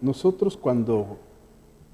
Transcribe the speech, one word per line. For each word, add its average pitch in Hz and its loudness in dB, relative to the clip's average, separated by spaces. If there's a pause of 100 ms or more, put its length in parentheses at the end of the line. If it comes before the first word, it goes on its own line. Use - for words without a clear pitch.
Nosotros 185 0
cuando 113 0 (760)